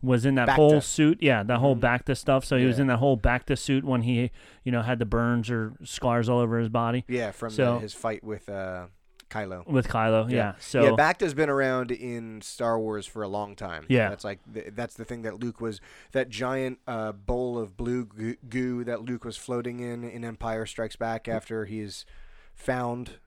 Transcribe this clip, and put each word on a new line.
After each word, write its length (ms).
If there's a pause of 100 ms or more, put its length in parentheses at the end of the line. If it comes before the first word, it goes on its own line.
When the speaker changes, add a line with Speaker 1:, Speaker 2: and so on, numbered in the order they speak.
Speaker 1:
was 220
in 100
that 140
whole 300
Speaker 2:
Bacta. 40
Speaker 1:
suit. 380
Yeah, 220
that 160
whole 160
Speaker 2:
Mm-hmm. 100 (260)
Speaker 1:
Bacta 60
stuff. 280
So 120
he 80
was 120
Speaker 2:
Yeah. 60
Speaker 1:
in 40
that 100
whole 200
Bacta 400
suit 260
when 200
he, 280 (320)
you 80
know, 100
had 160
the 80
burns 460
or 220 (100)
scars 460
all 100
over 180
his 120
body. 380
Speaker 2:
Yeah, 240
from 200
Speaker 1:
So 240
Speaker 2:
the, 60
his 120
fight 300
with, 260
uh, 360 (440)
Kylo. 360
Speaker 1:
With 220
Kylo, 420
yeah. 60
Speaker 2:
Yeah. 240
Speaker 1:
So 240
Speaker 2:
Yeah, 60
Bacta's 460
been 160
around 400
in 500
Star 380
Wars 260
for 160
a 80
long 260
time. 340
Speaker 1:
Yeah. 200
Speaker 2:
That's 160
like, 140 (140)
th-, 220
that's 200
the 100
thing 160
that 180
Luke 220
was, 180 (340)
that 160
giant, 580
uh, 260
bowl 460
of 180
blue 280
goo, 300 (140)
goo 360
that 180
Luke 200
was 140
floating 440
in, 220
in 220
Empire 400
Strikes 320
Back 320
after 340
he's 420 (500)
found 560 (160)